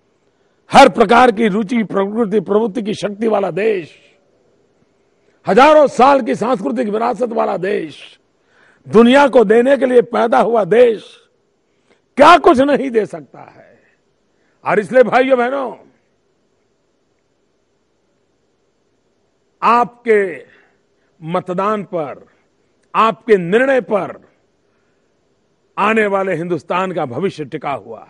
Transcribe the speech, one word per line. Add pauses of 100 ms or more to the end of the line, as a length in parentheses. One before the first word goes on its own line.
(720)
हर
प्रकार
की
रुचि,
प्रवृत्ति,
प्रवृत्ति
की
शक्ति
वाला
देश, (1500)
हजारों
साल
की
सांस्कृतिक
विरासत
वाला
देश, (680)
दुनिया
को
देने
के
लिए
पैदा
हुआ
देश, (1120)
क्या
कुछ
नहीं
दे
सकता
है। (840)
और
इसलिए
भाइयों
बहनों, (4000)
आपके (760)
मतदान
पर, (720)
आपके
निर्णय
पर (1500)
आने
वाले
हिंदुस्तान
का
भविष्य
टिका
हुआ